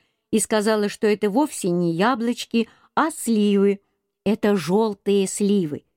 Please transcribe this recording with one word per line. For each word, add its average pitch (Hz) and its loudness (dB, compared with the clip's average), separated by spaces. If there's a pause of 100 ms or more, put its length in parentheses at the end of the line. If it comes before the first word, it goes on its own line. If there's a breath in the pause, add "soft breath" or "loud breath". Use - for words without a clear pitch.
(300)
и 226 2
сказала, 214 0
что - -4
это 208 0
вовсе 233 -2
не 175 0
яблочки, 233 -2 (260 soft breath)
а 311 0
сливы. 202 2 (440)
Это 208 0
жёлтые 196 0
сливы. 190 -2 (120)